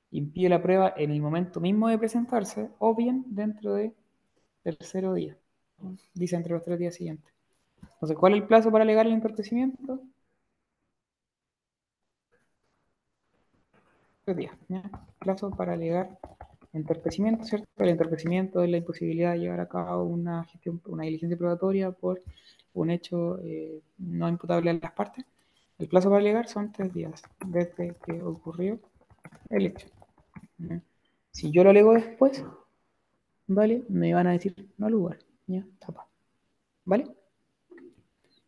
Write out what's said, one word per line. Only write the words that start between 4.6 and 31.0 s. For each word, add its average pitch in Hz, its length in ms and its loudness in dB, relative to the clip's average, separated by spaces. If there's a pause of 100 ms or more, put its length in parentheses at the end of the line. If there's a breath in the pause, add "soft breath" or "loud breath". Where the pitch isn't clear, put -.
tercero 185 500 -4
día. 156 240 -6 (760)
Dice 175 240 -4
entre 170 160 -4
los 170 100 -4
tres 175 160 -4
días 170 160 -4
siguientes. 156 380 -12 (640)
Entonces, 156 220 -2
¿cuál 190 180 8
es 208 60 2
el 202 60 -6
plazo 220 240 8
para 220 120 8
alegar 220 240 6
el 226 60 2
entorpecimiento? 247 880 -4 (4000)
Tres 180 120 -2
días, - 200 -8 (100)
¿ya? 185 160 -8 (360)
Plazo 190 320 -4
para 180 220 -4
alegar 175 440 -4 (560)
entorpecimiento, 165 720 -2
¿cierto? 208 220 -4 (100)
El 185 120 2
entorpecimiento 170 720 0
es 175 60 2
la 170 80 2
imposibilidad 170 560 -2
de 170 60 -2
llevar 175 220 -4
a 175 60 -6
cabo 175 360 -4
una 170 420 -4
gestión, 170 400 -10
una 165 180 -8
diligencia 170 340 -4
probatoria 185 540 0
por 185 300 -6 (520 soft breath)
un 170 180 0
hecho, 175 480 -4
eh, 160 420 -12 (160)
no 170 320 -4
imputable 170 400 0
a 165 40 2
las - 180 -6
partes. - 340 -8 (540)
El 165 80 -6
plazo 185 220 4
para 202 100 6
alegar 214 280 2
son 208 240 -8
tres 185 220 -6
días 165 300 -10 (240)
desde 175 480 -4 (100)
que 170 160 -6
ocurrió 175 580 -6 (720)
el 196 180 0
hecho. - 200 -10 (720)
¿Ya? 170 220 -8 (500)